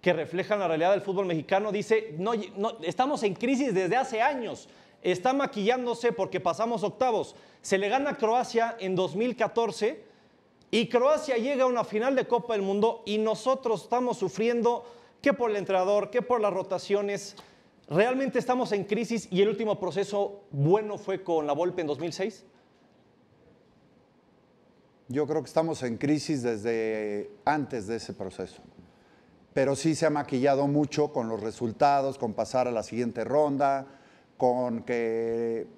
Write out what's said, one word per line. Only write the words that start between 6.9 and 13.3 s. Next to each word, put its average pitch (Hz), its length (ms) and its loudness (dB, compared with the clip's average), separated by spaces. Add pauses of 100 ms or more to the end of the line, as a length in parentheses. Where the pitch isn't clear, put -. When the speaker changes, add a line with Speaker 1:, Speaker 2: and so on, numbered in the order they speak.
Speaker 1:
Se 190 160 2
le 202 100 0
gana 277 220 0
a 220 60 -4
Croacia 226 640 0
en 190 160 -4
dos 175 220 -2
mil 233 180 0
catorce 220 680 -2 (680)
y 220 180 2
Croacia 262 480 2
llega 262 280 2
a - 20 4
una 247 160 2
final 233 320 0
de 254 140 0
Copa 233 240 0
del 208 100 0
Mundo 208 440 0
y 208 120 0
nosotros 220 640 0